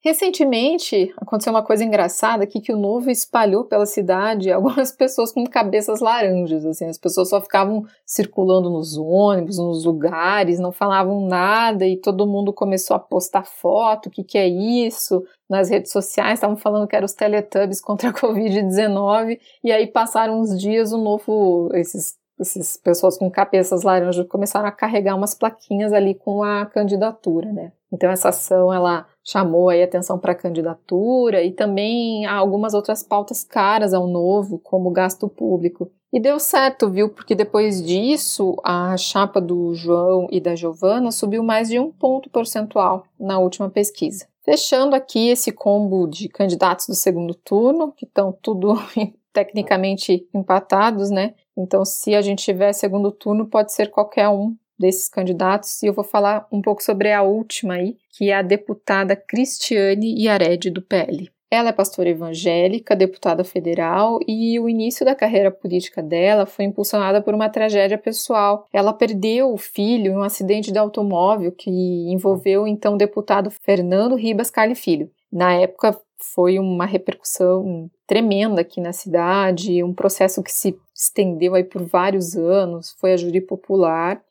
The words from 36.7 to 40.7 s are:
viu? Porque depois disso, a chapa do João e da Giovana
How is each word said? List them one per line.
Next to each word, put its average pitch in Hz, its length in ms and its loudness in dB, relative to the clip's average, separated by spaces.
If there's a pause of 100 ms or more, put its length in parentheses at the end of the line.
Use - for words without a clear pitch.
viu? 202 180 2
Porque - 280 -4
depois 208 500 0
disso, 196 800 0
a 180 340 0
chapa 196 420 0
do 175 360 -2
João 175 560 2
e 180 100 -2
da 170 140 -2
Giovana 190 560 0